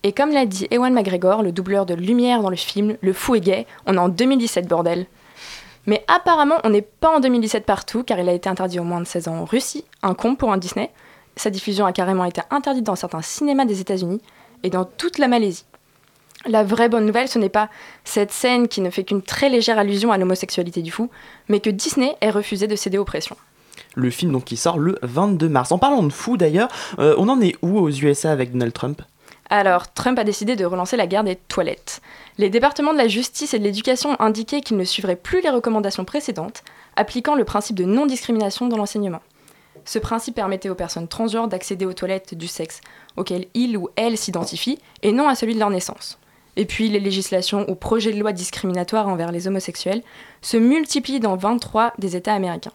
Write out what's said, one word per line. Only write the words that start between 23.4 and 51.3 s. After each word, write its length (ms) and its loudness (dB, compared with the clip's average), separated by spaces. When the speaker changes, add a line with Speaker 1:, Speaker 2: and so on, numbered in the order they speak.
Speaker 2:
Le 160 0
film 220 0
donc 120 0
qui 120 -8
sort 220 0
le 240 0
vingt-deux 460 0
mars. 240 2
En 60 2
parlant 240 4
de 100 2
fou 240 -2
d'ailleurs, 320 4
euh, 200 6
on 100 4
en 120 4
est 220 4
où 160 2
aux 120 4
U 180 2
S 160 2
A 80 2
avec 200 0
Donald 200 0
Trump ? 300 -6
Speaker 1:
Alors, 440 2
Trump 260 0
a 60 0
décidé 320 -2
de 80 0
relancer 320 -2
la 100 2
guerre 180 0
des 120 -2
toilettes. 640 -6
Les 140 2
départements 420 2
de 60 2
la 100 6
justice 460 -4
et 40 0
de 60 -2
l'éducation 480 0
ont 120 0
indiqué 360 0
qu'ils 160 -2
ne 80 0
suivraient 320 -2
plus 260 -2
les 80 2
recommandations 540 0
précédentes, 580 -6
appliquant 380 0
le 100 2
principe 320 -4
de 80 0
non-discrimination 840 0
dans 100 0
l'enseignement. 460 -4
Ce 140 -6
principe 360 -4
permettait 340 -4
aux 60 -4
personnes 340 -6
transgenres 400 -2
d'accéder 380 -4
aux 60 -4
toilettes 420 -6
du 140 -10
sexe 320 -10
auquel 380 -4
ils 220 0
ou 200 -4
elles 220 0
s'identifient 640 -6
et 100 2
non 160 4
à 60 4
celui 200 -2
de 60 0
leur 100 2
naissance. 480 -6
Et 80 0
puis, 240 -2
les 120 0
législations 720 -2
ou 60 -4
projets 360 0
de 60 -2
loi 140 0
discriminatoires 760 -2
envers 240 -2
les 140 -6
homosexuels 560 -4
se 140 -2
multiplient 640 2
dans 160 0